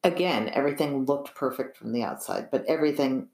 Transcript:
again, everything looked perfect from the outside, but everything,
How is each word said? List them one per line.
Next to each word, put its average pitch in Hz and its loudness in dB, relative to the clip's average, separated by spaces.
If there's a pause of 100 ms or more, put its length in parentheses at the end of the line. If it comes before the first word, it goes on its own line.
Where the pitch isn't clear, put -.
again, 175 2
everything 143 0
looked 143 0
perfect - -4
from 113 -8
the 117 0
outside, - -6
but - -2
everything, 147 2